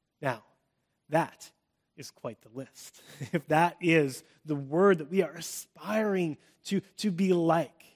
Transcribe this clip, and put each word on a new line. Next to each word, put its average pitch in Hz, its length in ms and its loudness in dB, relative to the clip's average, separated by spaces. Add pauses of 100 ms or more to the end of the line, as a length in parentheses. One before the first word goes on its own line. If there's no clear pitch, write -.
(220)
Now, 127 220 -6 (680)
that 151 420 -2 (440)
is 147 160 -18
quite - 300 -14
the 110 160 -18
list. - 440 -18 (180)
<laughs> 135 140 -12
If 165 140 -4
that 160 340 2
is 156 420 2 (220)
the 156 100 -4
word 160 440 2
that 151 120 -10
we 190 100 0
are 185 120 -2
aspiring 185 1040 -4 (280)
to, 196 160 -2 (160)
to 214 140 -2
be 185 220 2
like 165 500 0 (120)